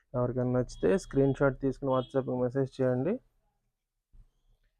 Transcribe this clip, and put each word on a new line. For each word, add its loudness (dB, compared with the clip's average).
ఎవరికైనా 0
నచ్చితే 0
స్క్రీన్ 2
షాట్ 2
తీసుకుని -2
WhatsApp-కి -2
మెసేజ్ 0
చేయండి. 0